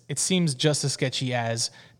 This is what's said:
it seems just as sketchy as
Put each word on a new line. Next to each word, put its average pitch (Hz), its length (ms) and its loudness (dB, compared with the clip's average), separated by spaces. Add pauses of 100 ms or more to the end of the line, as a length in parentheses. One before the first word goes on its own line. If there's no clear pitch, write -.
it 143 100 -4
seems 175 360 2
just 147 300 2
as 139 80 0
sketchy 127 420 -2
as 117 360 0 (300)